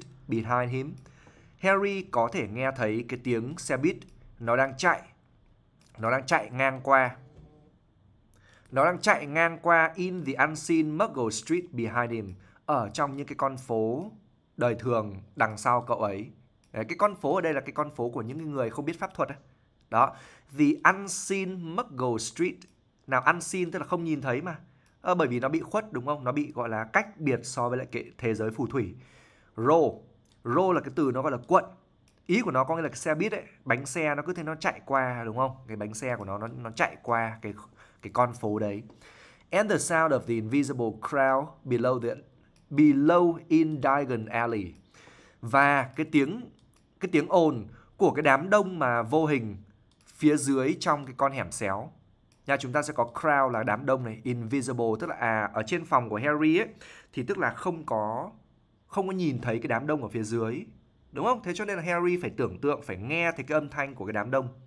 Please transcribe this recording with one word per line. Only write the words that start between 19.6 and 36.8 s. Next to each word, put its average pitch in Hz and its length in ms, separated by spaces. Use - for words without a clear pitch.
Đó. 120 260
The 147 80
unseen 190 920
Muggle 127 420
Street. - 380
Nào, 127 180
unseen 175 460
tức 185 80
là 147 60
không 175 180
nhìn 151 180
thấy 131 200
mà. 170 160
Ờ, 180 120
bởi 165 120
vì 123 120
nó 135 100
bị 160 100
khuất, 214 340
đúng 123 120
không? 143 180
Nó 123 80
bị, 147 200
gọi 120 180
là, 110 140
cách 208 360
biệt 135 240
so 120 260
với 123 80
lại 127 140
cái 117 260
thế 113 160
giới 110 180
phù 117 160
thủy. 113 280
Roll. 135 380
Roll 175 320
là 139 60
cái 135 140
từ 139 180
nó 131 80
gọi 147 100
là 123 60
cuộn. 151 160
Ý 202 160
của 196 100
nó 131 120
có 160 120
nghĩa 165 60
là 151 60
cái 131 100
xe 156 180
buýt 202 160
ấy, 202 120
bánh 131 200
xe 151 300
nó 147 80
cứ 175 100
thế 175 100
nó 156 120
chạy 160 300
qua, 127 400
đúng 110 120
không? 131 140
Cái 110 100
bánh 107 160
xe 123 220
của 104 100
nó, 98 120
nó, 107 100
nó 117 240
chạy - 320